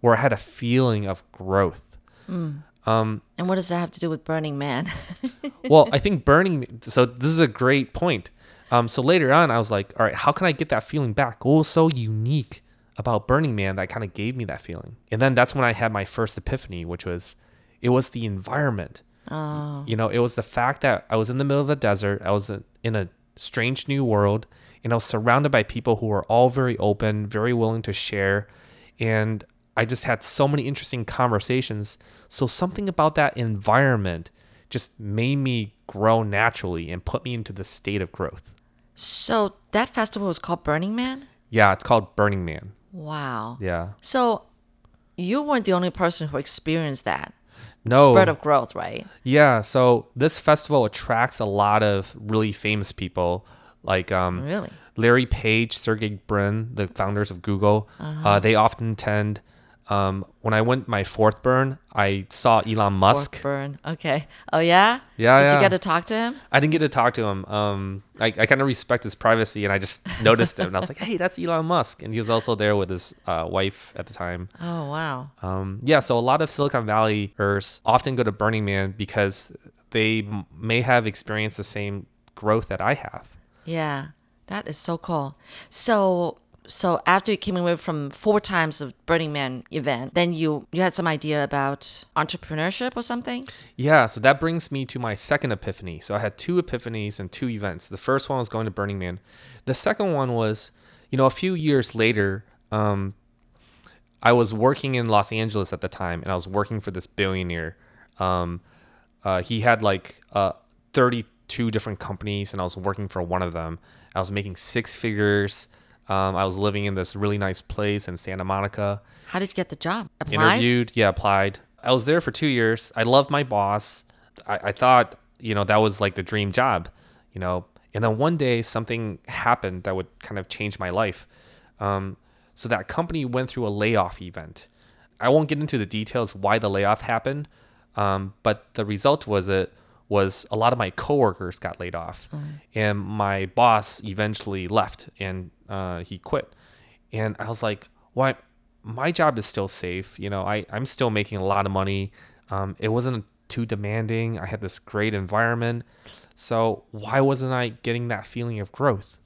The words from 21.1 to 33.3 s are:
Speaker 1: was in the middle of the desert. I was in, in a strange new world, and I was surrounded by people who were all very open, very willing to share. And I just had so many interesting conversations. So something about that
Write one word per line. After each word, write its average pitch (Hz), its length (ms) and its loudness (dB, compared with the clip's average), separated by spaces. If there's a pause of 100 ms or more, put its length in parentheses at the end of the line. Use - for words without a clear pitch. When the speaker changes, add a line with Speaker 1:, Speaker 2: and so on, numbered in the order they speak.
Speaker 1:
was 110 140 2
in 127 80 -4
the 135 60 0
middle 139 180 2
of 139 60 0
the 147 80 0
desert. 101 480 0
I 90 80 -2
was 101 180 0
in, 101 140 -8 (200)
in 113 120 -2
a 95 140 -2 (260)
strange - 520 -4
new 139 160 0
world, 107 420 2 (380)
and 113 100 -2
I - 20 2
was 113 100 0
surrounded 120 460 2
by 117 120 4
people 113 340 0
who 110 100 -4
were 104 180 0
all 123 240 6
very 123 280 0
open, 107 500 0
very 110 260 0
willing 113 300 0
to 101 100 -4
share. 98 540 0 (520)
And 110 440 0 (340)
I 117 80 2
just 123 180 -4
had 117 200 -2
so - 240 0
many 139 200 0
interesting 131 380 -6
conversations. 113 920 -2 (320)
So - 180 -2
something 190 420 -2
about 156 260 2
that 147 220 2